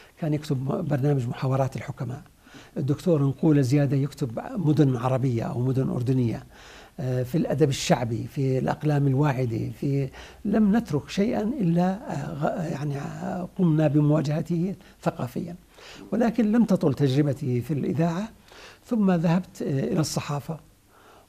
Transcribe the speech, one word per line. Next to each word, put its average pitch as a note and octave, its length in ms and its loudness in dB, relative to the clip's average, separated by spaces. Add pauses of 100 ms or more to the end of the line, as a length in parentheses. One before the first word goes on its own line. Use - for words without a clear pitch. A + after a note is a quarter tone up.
(200)
كان D3+ 140 -2
يكتب C3+ 380 -2
م-، D3+ 100 -2
برنامج C#3 460 0
محاورات C3 480 -2
الحكماء. B2 460 -10 (540)
الدكتور C#3+ 460 2
نقول C#3+ 420 4
زيادة C#3 320 2
يكتب C3+ 420 -4 (180)
مدن D3 400 4
عربية B2 460 0
أو A#2+ 180 -4
مدن C3 280 0
أردنية. A#2+ 560 0 (560)
آه، B2+ 220 -2
في B2+ 160 -2
الأدب C#3+ 300 2
الشعبي، A#2+ 680 0
في C3 240 0
الأقلام D3 480 0
الواعدة، C3 640 0 (100)
في، C#3 280 -2 (360)
لم G#3 320 2
نترك D3+ 320 -2
شيئًا G#3 340 0
إلا، F#3 480 2
آه، F#3+ 440 -8
غ-، D#3+ 380 -2
يعني، C#3 260 -6
آه، F3+ 500 -6 (100)
قمنا D#3 300 6
بمواجهته D3+ 840 2 (280)
ثقافيًا. E3+ 540 -6 (560)
ولكن A3 400 2
لم A#3 120 4
تطل E3+ 300 2
تجربتي C3 680 0
في C3+ 140 -4
الإذاعة، E3+ 540 -2 (580)
ثم G#3 240 2
ذهبت، F3 520 0
آه، C3+ 220 0
إلى F3 160 0
الصحافة، D3 580 -4 (720)